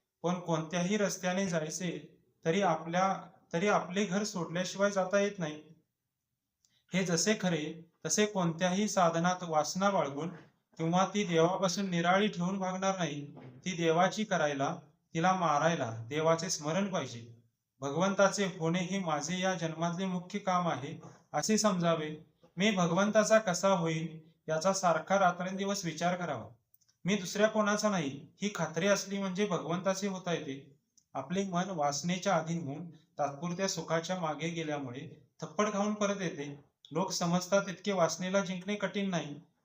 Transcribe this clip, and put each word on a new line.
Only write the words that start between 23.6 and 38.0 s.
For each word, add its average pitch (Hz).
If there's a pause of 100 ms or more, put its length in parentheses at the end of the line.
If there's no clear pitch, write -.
होईल 165 (300)
याचा 160
सारखा 185
रात्रंदिवस 190
विचार 170
करावा. 131 (560)
मी 196
दुसऱ्या 196
कोणाचा 214
नाही 147 (140)
ही 202
खात्री 170
असली 196
म्हणजे 196
भगवंताचे 185
होता 180
येते. 143 (340)
आपले 170
मन 185
वासनेच्या 175
अधीन 160
होऊन 156
तात्पुरत्या 170
सुखाच्या 165
मागे 156
गेल्यामुळे 147 (160)
थप्पड 214
खाऊन 208
परत 202
येते. 143 (280)
लोक 180
समजतात 180
इतके 190
वासनेला 180